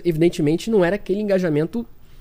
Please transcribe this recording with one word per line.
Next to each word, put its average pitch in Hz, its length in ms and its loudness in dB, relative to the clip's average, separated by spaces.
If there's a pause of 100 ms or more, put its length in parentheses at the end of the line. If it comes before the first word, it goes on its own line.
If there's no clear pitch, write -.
evidentemente 170 680 0
não 202 140 4
era 175 100 0
aquele 208 260 -4
engajamento, 185 640 -2 (360)